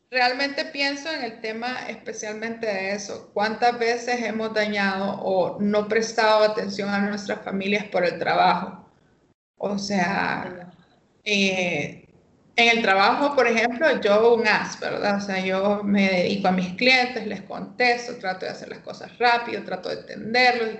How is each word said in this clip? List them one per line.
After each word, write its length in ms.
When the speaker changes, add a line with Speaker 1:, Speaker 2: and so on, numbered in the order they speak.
Speaker 1:
realmente 540
pienso 460
en 120
el 180
tema 480
especialmente 760
de 240
eso. 420
¿Cuántas 460
veces 420
hemos 320
dañado 680
o 380
no 280
prestado 560
atención 460
a 100
nuestras 440
familias 420
por 200
el 140
trabajo? 640
O 220
sea, 640
Speaker 2:
Sí. 100
Speaker 1:
eh, 720
en 200
el 60
trabajo, 520
por 120
ejemplo, 540
yo 340
un 120
as, 320
¿verdad? 380
O 40
sea, 220
yo 400
me 280
dedico 380
a 20
mis 240
clientes, 500
les 180
contesto, 760
trato 280
de 60
hacer 180
las 100
cosas 380
rápido, 460
trato 260
de 120
entenderlos 720
y 60